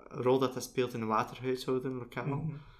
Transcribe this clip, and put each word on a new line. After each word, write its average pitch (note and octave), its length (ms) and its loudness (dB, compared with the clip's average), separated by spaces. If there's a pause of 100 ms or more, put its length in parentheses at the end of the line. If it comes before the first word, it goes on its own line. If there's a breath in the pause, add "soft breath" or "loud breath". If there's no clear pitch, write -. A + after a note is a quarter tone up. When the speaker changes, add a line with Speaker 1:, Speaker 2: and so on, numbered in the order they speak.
Speaker 1:
rol B2+ 300 4
dat, B2+ 140 2
dat B2 100 -6
speelt B2 300 -2
in A#2+ 60 -4
de A2+ 60 -2
waterhuishouden B2+ 880 0
lokaal. B2 320 -6
Speaker 2:
Mhm. D3 300 -2 (240 loud breath)